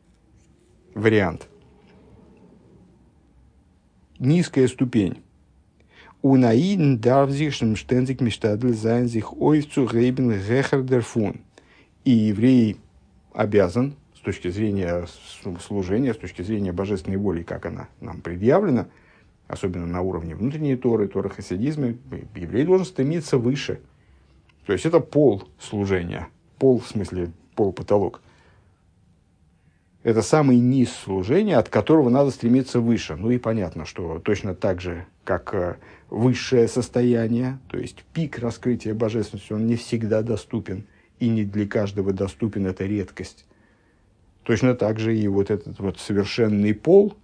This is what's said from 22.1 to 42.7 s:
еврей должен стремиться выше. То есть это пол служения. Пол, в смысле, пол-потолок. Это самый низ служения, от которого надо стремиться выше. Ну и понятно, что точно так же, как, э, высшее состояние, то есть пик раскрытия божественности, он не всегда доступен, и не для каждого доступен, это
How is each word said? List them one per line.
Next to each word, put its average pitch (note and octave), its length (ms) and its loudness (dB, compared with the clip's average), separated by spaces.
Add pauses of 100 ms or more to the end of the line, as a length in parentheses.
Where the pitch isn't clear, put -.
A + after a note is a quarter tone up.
еврей F2+ 300 -2
должен F#3 220 2
стремиться D3+ 500 -2
выше. B2+ 440 -2 (840)
То G2+ 80 -2
есть F#2+ 140 0
это E3 140 4
пол C3+ 440 2 (160)
служения. G2 680 -4 (300)
Пол, C3 200 6
в A#2 80 -8
смысле, F2+ 460 -6 (220)
пол-потолок. G2+ 680 0 (1800)
Это A2 180 2
самый C#3 360 4
низ B2 340 2
служения, C3 640 0
от G#2+ 120 2
которого C3+ 420 4
надо C#3 200 4
стремиться B2 480 0
выше. A2+ 380 0
Ну G#2 140 -2
и B2 80 2
понятно, G#2 460 -4
что E2 360 -8
точно G2+ 340 -2
так F#2 260 -2
же, F2 260 -8 (180)
как, - 300 -4
э, F2 220 -4 (340)
высшее A#2 580 2
состояние, A#2+ 880 0 (100)
то - 100 -10
есть - 340 -12
пик D#3+ 260 -6
раскрытия A2+ 560 -4
божественности, A2 580 -4
он G#2+ 140 -2
не A#2 100 0
всегда A2 460 -2
доступен, - 640 -6 (320)
и B2 100 0
не A2 160 0
для G2+ 220 -2
каждого G2+ 460 -2
доступен, G2 540 -4
это F#2+ 180 -4